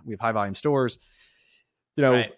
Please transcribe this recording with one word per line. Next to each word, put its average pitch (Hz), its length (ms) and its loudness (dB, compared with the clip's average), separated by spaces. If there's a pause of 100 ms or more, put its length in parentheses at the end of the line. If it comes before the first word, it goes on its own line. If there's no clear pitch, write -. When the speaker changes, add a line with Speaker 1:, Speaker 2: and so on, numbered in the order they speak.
Speaker 1:
we 113 100 -10
have 95 60 -12
high 117 120 0
volume 101 240 -2
stores, 135 420 0 (1000)
you 147 60 0
know, 131 120 6
Speaker 2:
Right. 113 240 0